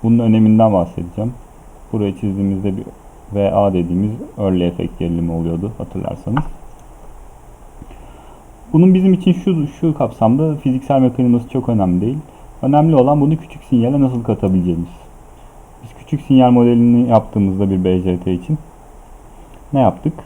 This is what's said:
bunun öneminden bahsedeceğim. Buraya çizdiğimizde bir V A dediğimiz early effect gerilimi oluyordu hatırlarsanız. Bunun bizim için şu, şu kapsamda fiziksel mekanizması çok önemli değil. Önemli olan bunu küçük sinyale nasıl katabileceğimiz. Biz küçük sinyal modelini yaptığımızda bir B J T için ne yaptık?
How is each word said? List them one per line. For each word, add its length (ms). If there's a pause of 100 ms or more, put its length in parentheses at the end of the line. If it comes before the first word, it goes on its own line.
bunun 160
öneminden 540
bahsedeceğim. 600 (580)
Buraya 200
çizdiğimizde 640
bir 80 (500)
V 200
A 180
dediğimiz 380 (280)
early 280
effect 320
gerilimi 340
oluyordu 460
hatırlarsanız. 680 (2250)
Bunun 220
bizim 200
için 180
şu, 340
şu 280
kapsamda 640
fiziksel 440
mekanizması 480
çok 200
önemli 320
değil. 180 (440)
Önemli 340
olan 240
bunu 160
küçük 280
sinyale 360
nasıl 220
katabileceğimiz. 680 (920)
Biz 160
küçük 220
sinyal 300
modelini 580
yaptığımızda 640
bir 140
B 140
J 220
T 120
için 260 (1120)
ne 80
yaptık? 340 (120)